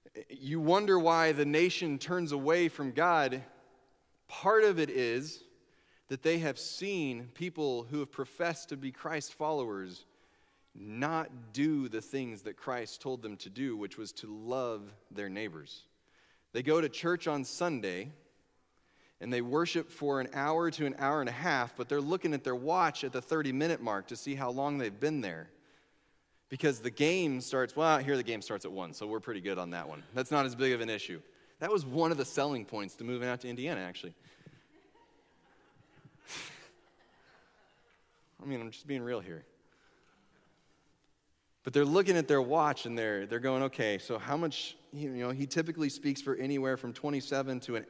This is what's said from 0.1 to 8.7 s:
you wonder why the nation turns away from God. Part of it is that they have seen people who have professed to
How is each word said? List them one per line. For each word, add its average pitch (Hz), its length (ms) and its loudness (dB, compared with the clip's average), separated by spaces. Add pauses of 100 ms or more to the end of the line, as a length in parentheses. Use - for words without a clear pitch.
you 139 320 -4
wonder 190 380 6
why 165 340 6
the 147 140 4
nation 160 520 4
turns 170 320 -2
away 156 380 4
from 139 240 -4
God. 147 500 4 (840)
Part 220 360 6
of 196 140 6
it 151 120 2
is 131 520 0 (640)
that 135 140 -6
they 165 160 4
have 151 200 0
seen 143 760 -4
people 147 520 -2
who 139 160 -4
have 135 120 -6
professed 165 560 -4
to 147 80 -8